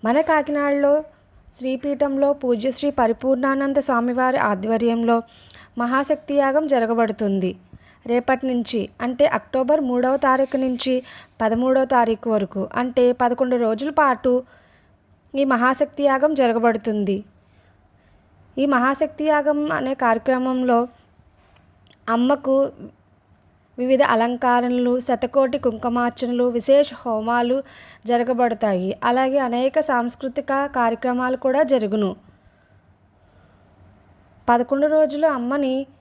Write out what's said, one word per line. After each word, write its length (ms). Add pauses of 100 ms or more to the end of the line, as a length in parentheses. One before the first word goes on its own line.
మన 160
కాకినాడలో 720 (640)
శ్రీపీఠంలో 720 (140)
పూజ్య 280
శ్రీ 200
పరిపూర్ణానంద 960
స్వామివారి 520 (120)
ఆధ్వర్యంలో 680 (640)
మహాశక్తి 640
యాగం 220 (100)
జరగబడుతుంది. 760 (560)
రేపటి 440
నుంచి, 300 (200)
అంటే 260 (120)
అక్టోబర్ 420 (100)
మూడవ 240 (140)
తారీఖు 280
నుంచి 380 (480)
పదమూడవ 420 (120)
తారీఖు 400
వరకు, 260 (200)
అంటే 300
పదకొండు 540
రోజుల 240
పాటు 420 (1040)
ఈ 100
మహాశక్తి 680
యాగం 240
జరగబడుతుంది. 840 (1400)
ఈ 100
మహాశక్తి 680
యాగం 260 (120)
అనే 200 (140)
కార్యక్రమంలో 720 (1300)
అమ్మకు 480 (1200)
వివిధ 240 (120)
అలంకారణలు, 760 (100)
శతకోటి 640
కుంకుమార్చనలు, 800 (120)
విశేష 380
హోమాలు 640 (520)
జరగబడతాయి. 840 (180)
అలాగే 300
అనేక 420
సాంస్కృతిక 680 (260)
కార్యక్రమాలు 680
కూడా 160 (100)
జరుగును. 400 (2500)
పదకొండు 380
రోజులు 400
అమ్మని 480 (260)